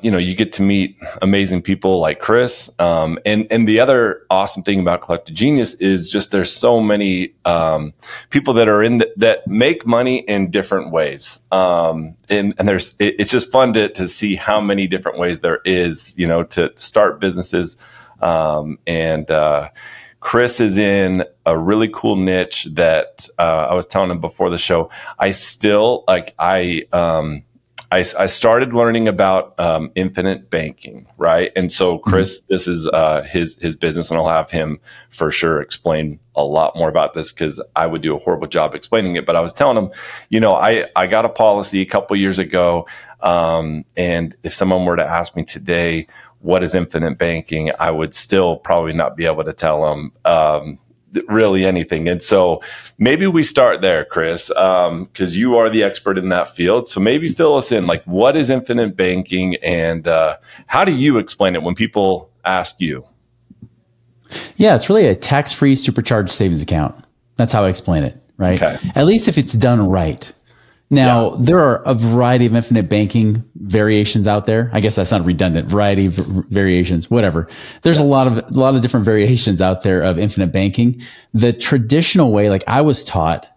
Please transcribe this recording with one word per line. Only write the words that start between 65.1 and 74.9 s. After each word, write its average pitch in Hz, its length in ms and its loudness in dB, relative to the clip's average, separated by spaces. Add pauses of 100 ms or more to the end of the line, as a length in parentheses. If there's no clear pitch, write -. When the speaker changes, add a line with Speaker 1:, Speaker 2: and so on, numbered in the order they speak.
Speaker 2:
tax-free 139 600 2
supercharged 113 560 0
savings 85 300 0
account. 78 320 -2 (420)
That's 117 160 0
how 107 120 2
I 92 40 4
explain 85 360 -2
it, - 160 -8 (160)
right? 92 260 0
Speaker 1:
Okay. 76 140 0 (180)
Speaker 2:
At 143 120 2
least 220 220 4
if 175 100 0
it's - 160 0
done 113 340 2
right. 85 420 -2 (600)
Now, 123 420 4
Speaker 1:
Yeah. - 80 -10
Speaker 2:
there 160 200 4
are 123 240 2
a 135 100 0
variety 120 520 2
of 113 100 2
infinite 113 320 2
banking 107 560 2 (120)
variations 104 720 2
out 104 200 0
there. 113 260 0
I 107 80 -2
guess 104 160 0